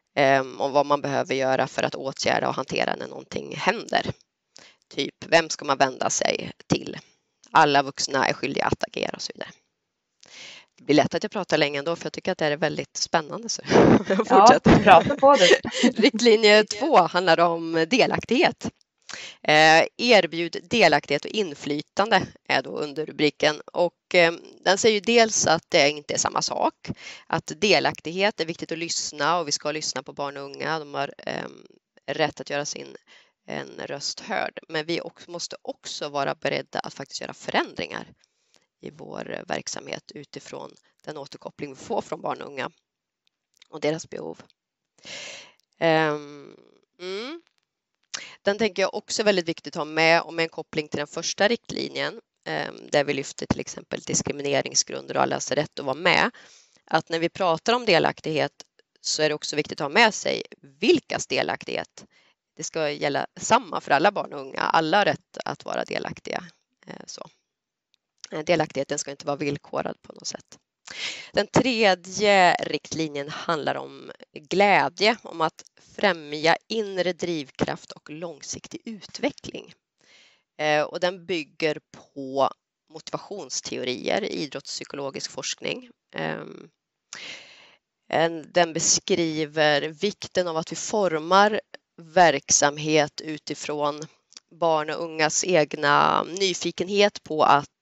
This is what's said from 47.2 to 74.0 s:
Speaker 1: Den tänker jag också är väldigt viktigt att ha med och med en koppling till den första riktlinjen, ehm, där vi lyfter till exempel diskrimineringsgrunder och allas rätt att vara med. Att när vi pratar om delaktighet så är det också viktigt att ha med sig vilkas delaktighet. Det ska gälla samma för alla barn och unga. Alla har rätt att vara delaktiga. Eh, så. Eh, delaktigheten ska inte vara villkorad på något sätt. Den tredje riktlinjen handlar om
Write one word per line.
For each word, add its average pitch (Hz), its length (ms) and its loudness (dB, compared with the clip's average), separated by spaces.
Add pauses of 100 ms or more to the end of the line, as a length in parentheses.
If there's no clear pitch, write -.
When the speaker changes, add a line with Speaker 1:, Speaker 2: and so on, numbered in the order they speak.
Speaker 1:
Den 202 160 -2
tänker 202 240 -2
jag - 120 0
också - 280 -6
är - 20 0
väldigt 185 240 2
viktigt 160 280 -8
att 175 40 -6
ha 151 60 -2
med 160 360 4
och 160 120 -10
med 165 100 -2
en 165 60 -4
koppling 156 380 -8
till - 100 -8
den 147 100 -4
första - 400 -2
riktlinjen, 139 760 -4 (240)
ehm, 147 460 -8
där 147 120 2
vi 143 100 -2
lyfter - 320 -8
till - 140 -4
exempel - 400 -10
diskrimineringsgrunder 139 1160 -2
och 135 60 4
allas 135 280 -2
rätt 143 280 -4
att 143 60 -8
vara 131 100 -4
med. 170 360 2 (540)
Att - 240 -2
när 165 100 -2
vi 165 100 0
pratar 180 440 0
om 240 120 -2
delaktighet 156 640 0 (500)
så - 200 -4
är 151 80 2
det 151 60 -4
också - 200 -8
viktigt - 260 -4
att 151 40 -4
ha 139 40 -4
med 214 240 4
sig - 300 -4 (180)
vilkas 196 680 0
delaktighet. - 760 -6 (500)
Det 156 80 -14
ska 156 260 -4
gälla 147 380 -4 (120)
samma 220 420 0
för - 100 -2
alla 156 200 4
barn 165 220 -8
och 147 60 -12
unga. 135 220 -8
Alla 160 360 2
har 202 80 4
rätt - 400 -4
att - 200 -10
vara - 200 -6
delaktiga. - 580 -8 (440)
Eh, - 180 -18
så. - 240 -18 (1000)
Eh, 156 120 -8
delaktigheten 147 560 -2
ska - 120 -8
inte - 140 -14
vara 143 120 -4
villkorad 143 640 -6
på - 120 -20
något - 140 -16
sätt. - 320 -16 (720)
Den 208 140 0
tredje 190 1080 4
riktlinjen 147 760 -6
handlar 139 460 -4
om 139 360 -14 (220)